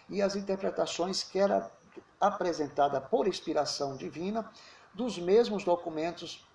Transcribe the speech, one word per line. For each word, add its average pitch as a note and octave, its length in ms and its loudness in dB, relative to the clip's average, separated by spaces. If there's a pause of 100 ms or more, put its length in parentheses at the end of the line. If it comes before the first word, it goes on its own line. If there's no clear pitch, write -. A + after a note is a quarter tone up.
e F#3+ 120 -4
as F#3+ 140 2
interpretações F#3+ 880 -2
que - 160 -4
era G3 320 2 (500)
apresentada D3+ 800 2
por A#3 280 0
inspiração D3 680 -2
divina F#3 540 -6 (420)
dos G3 260 -4
mesmos G3+ 440 4
documentos E3+ 800 -2 (100)